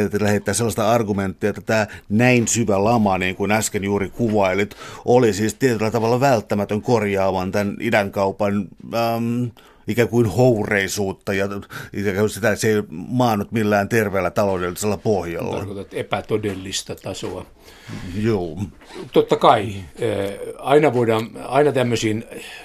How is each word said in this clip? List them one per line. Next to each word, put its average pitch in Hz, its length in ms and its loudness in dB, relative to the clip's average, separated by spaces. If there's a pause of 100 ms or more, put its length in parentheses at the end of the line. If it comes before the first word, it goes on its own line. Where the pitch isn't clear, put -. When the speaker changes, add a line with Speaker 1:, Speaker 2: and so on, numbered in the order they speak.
(200)
Speaker 1:
lähettää 101 340 0
sellaista 110 380 0
argumenttia, 101 580 0
että 98 120 -8
tää 110 240 0 (220)
näin 120 400 4
syvä 101 360 2
lama, 107 340 4
niin 92 180 -2
kuin 101 160 0
äsken 107 320 -2
juuri 98 240 -2
kuvailit, 101 640 0 (300)
oli 120 280 6
siis 104 220 0
tietyllä 110 360 2
tavalla 117 300 2
välttämätön 107 640 2
korjaamaan 95 680 0
tän 101 280 0
idänkaupan, 101 880 0 (260)
ähm, 117 500 0 (440)
ikään 110 200 2
kuin 117 180 4
houreisuutta 101 1080 0
ja 98 160 0 (440)
ikään 101 240 -2
kuin 107 140 2
sitä, 104 200 0
että 101 100 -2
se 117 80 2
ei 107 220 2
maannut 107 600 0
millään 104 360 2
terveellä 98 420 0
taloudellisella 95 680 -2
pohjalla? 87 600 -2
Speaker 2:
Tarkoitat 98 380 -10
epätodellista 101 1000 -6
tasoa. 95 520 -10 (760)
Speaker 1:
Joo. 90 360 0 (540)
Speaker 2:
Totta 151 240 4
kai, 113 380 4 (240)
eh, 101 400 -2 (200)
aina 143 340 2
voidaan, 113 380 0 (180)
aina 139 240 2
tämmöisiin 113 520 0 (400)